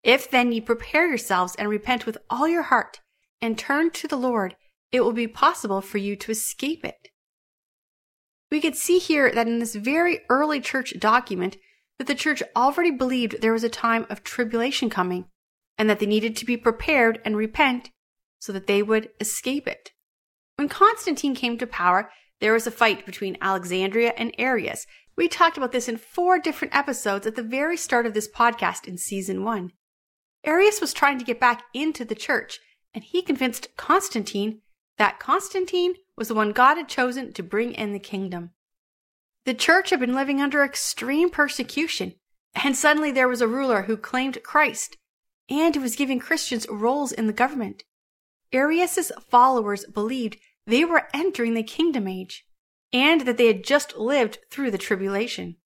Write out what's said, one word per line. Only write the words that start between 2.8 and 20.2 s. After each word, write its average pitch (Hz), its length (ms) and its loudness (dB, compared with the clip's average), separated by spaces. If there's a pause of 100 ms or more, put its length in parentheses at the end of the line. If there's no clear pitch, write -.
and 226 180 -2
turn 302 340 0
to - 140 -10
the 294 120 -4
Lord, 233 400 -2 (340)
it 247 80 2
will 233 140 4
be 226 160 -2
possible 220 500 0
for 196 180 -8
you 202 200 -4
to - 140 -8
escape 262 520 -6
it." - 240 -12 (1400)
We 302 80 0
could 302 160 0
see 359 240 2
here 294 320 2
that 233 160 0
in 233 120 0
this 226 160 -6
very 311 540 0
early 285 300 2
church 254 400 -6
document 208 560 0 (420)
that 262 100 -8
the 277 80 0
church 294 280 -2 (100)
already 285 380 4
believed 247 480 -2
there 226 140 2
was 226 100 0
a 233 60 0
time 226 400 0
of - 160 -10
tribulation 233 640 -2
coming, 180 400 -2 (480)
and 220 120 4
that 208 100 2
they 214 60 0
needed 214 300 2
to - 100 -8
be 240 120 0
prepared 226 680 2
and 214 140 -2
repent 247 520 0 (500)
so - 120 -10
that 190 160 -6
they 202 160 4
would 220 260 2 (120)
escape 269 480 -4
it. - 240 -12 (640)